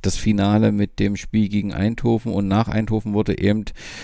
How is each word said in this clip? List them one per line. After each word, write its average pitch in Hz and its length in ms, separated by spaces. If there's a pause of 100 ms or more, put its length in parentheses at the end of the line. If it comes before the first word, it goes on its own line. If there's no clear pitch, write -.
das 95 160
Finale 107 560
mit 104 260
dem 101 160
Spiel 107 320
gegen 101 260
Eindhoven 113 600
und 98 160
nach 107 180
Eindhoven 110 460
wurde 104 260
eben, 101 260 (380)